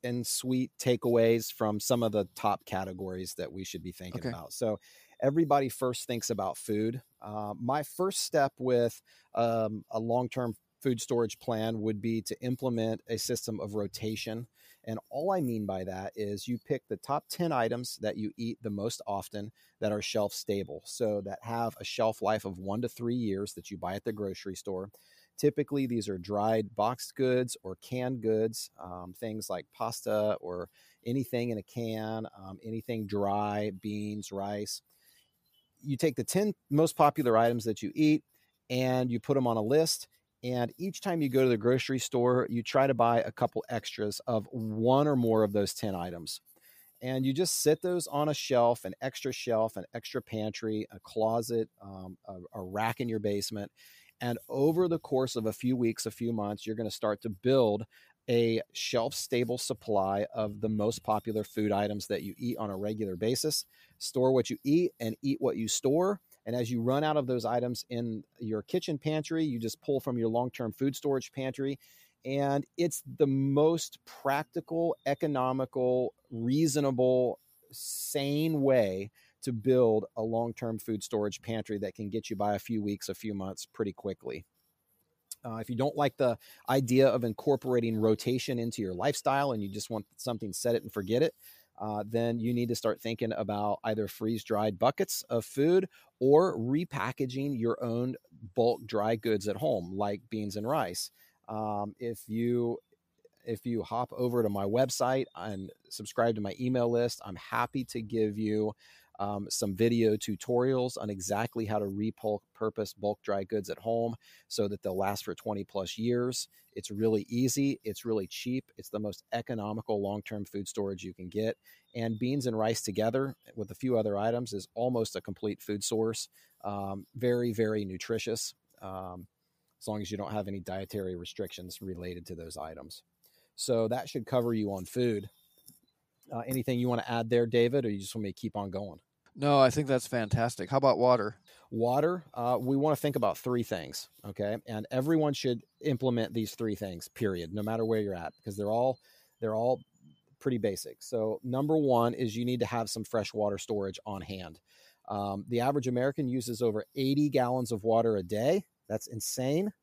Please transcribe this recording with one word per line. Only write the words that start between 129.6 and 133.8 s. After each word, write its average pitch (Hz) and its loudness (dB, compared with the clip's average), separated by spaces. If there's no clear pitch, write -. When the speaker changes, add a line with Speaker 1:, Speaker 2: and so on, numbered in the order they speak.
Speaker 1:
as - -10
long 107 -4
as 95 -8
you 104 -6
don't 101 -6
have 104 -2
any 98 -6
dietary 92 -6
restrictions 87 -10
related 87 -10
to 90 -10
those 82 -14
items. 78 -12
So 113 2